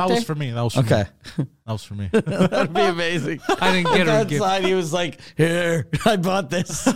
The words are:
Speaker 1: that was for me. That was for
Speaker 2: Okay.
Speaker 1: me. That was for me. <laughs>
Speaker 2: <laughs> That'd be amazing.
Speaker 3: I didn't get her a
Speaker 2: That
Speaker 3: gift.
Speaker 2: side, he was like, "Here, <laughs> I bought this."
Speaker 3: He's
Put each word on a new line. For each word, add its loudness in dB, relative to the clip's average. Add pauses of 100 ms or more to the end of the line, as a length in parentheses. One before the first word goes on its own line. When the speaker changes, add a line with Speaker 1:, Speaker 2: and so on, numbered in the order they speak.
Speaker 1:
that 2
was 2
for -6
me. -4
That -4
was -2
for 2
Speaker 2:
Okay. 2 (340)
Speaker 1:
me. -2 (180)
That -8
was -8
for -14
me. -6
<laughs> -
Speaker 2:
<laughs> -2
That'd 0
be 2
amazing. -2 (180)
Speaker 3:
I 2
didn't 2
get 4
her 4
a 4
Speaker 2:
That 0
Speaker 3:
gift. 0
Speaker 2:
side, 0
he 2
was -2
like, -4 (200)
"Here, 0
<laughs> -6
I 4
bought -2
this." -4
Speaker 3:
He's 2